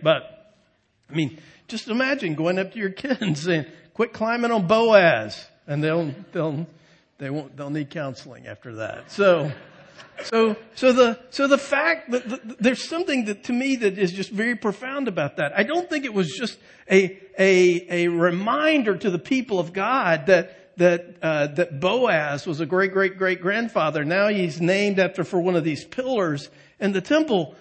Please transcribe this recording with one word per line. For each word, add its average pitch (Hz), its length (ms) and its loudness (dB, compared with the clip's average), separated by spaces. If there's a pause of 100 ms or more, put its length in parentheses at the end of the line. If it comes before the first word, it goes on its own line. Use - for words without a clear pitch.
But, - 540 -2 (560)
I 143 40 -16
mean, 151 260 -4 (260)
just 226 220 -12
imagine 247 480 -2
going 175 240 0
up 190 140 -6
to 226 40 -12
your 196 120 -4
kid 269 320 -6
and 165 140 -2
saying, 156 280 -2 (300)
"Quit 233 180 -2
climbing 233 400 -2
on 196 160 0
Boaz." 185 760 4 (220)
And 147 180 -2
they'll, 160 280 0 (200)
they'll, 160 340 -4 (520)
they 139 120 -10
won't, 139 260 -8
they'll 143 140 -10
need 147 200 -6
counseling 131 580 -12
after 110 280 -14
that. - 360 -10
So, 170 400 2 (720)
so, 226 320 2 (180)
so 254 180 4
the, 240 280 4 (100)
so 277 160 0
the 277 120 4
fact 311 520 -2
that 247 180 -4
the, 233 300 -10
there's 240 300 0
something 302 380 -2
that 208 180 -8
to 254 80 -6
me 262 240 0
that 233 200 0
is 190 140 0
just 190 200 -8
very 226 260 -2
profound 254 500 -4
about 165 300 -4
that. 147 200 -2
I 202 60 4
don't 330 260 -2
think 294 160 -4
it 240 80 -6
was 190 240 0
just - 220 -8 (320)
a, 190 300 4 (180)
a, 180 680 4
a - 20 2
reminder 208 880 2
to 190 140 -2
the 175 100 -2
people 233 400 -2
of 165 120 -4
God 190 540 0
that, - 520 0
that, 175 440 2
uh, 151 260 0
that 151 300 -4
Boaz 175 680 0
was 147 100 -4
a 160 80 -4
great, 185 260 0
great, 190 240 0
great 185 240 -2
grandfather. 175 640 -2
Now 190 220 2
he's 180 340 -2
named 190 380 2
after, 180 240 0
for 175 180 -2
one 180 140 0
of 165 80 2
these 151 220 -4
pillars 202 680 -4 (300)
in 220 100 0
the 190 100 -2
temple. 277 600 0